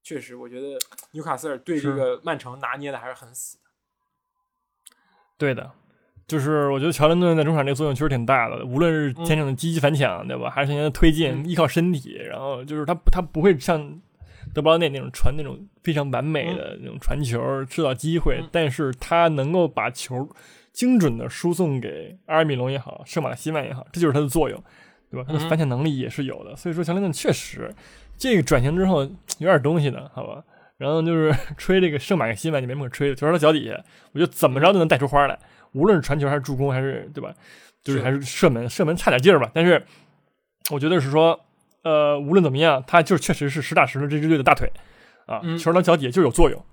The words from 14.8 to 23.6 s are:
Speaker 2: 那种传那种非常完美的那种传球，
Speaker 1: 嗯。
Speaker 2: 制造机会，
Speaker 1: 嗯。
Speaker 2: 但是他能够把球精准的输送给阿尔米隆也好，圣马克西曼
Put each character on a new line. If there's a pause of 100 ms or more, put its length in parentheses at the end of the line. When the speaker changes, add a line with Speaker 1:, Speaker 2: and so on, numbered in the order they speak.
Speaker 2:
那
种
传
那
种 (160)
非
常
完
美
的
那
种
传
球，
Speaker 1:
嗯。
Speaker 2:
制
造
机
会，
Speaker 1:
嗯。
Speaker 2:
但
是
他
能
够
把
球 (420)
精
准
的
输
送
给
阿
尔
米
隆
也
好，
圣
马
克
西
曼